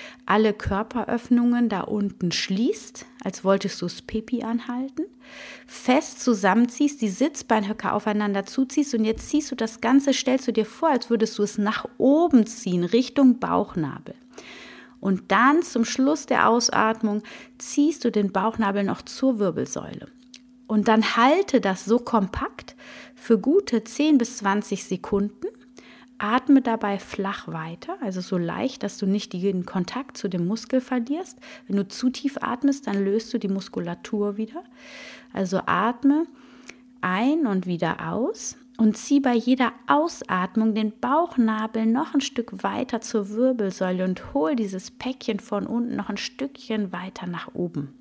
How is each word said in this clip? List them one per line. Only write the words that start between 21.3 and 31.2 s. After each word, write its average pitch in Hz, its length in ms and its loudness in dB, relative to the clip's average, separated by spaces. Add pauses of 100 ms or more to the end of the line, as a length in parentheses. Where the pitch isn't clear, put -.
das 190 240 0
so 233 160 4
kompakt - 720 -2 (400)
für - 240 2
gute 262 460 2
zehn 294 340 4
bis 233 200 -2
zwanzig 202 440 -2
Sekunden. 202 640 -2 (720)
Atme 262 420 4
dabei 226 380 0
flach - 480 -6
weiter, 165 540 -10
also 185 200 -4
so 180 160 -4
leicht, 175 460 -4
dass 202 160 -6
du 208 80 -4
nicht 202 260 0
den 185 320 -2
Kontakt 196 520 -6
zu - 100 -6
dem 175 180 -2
Muskel 226 360 0
verlierst. 262 580 -4 (300)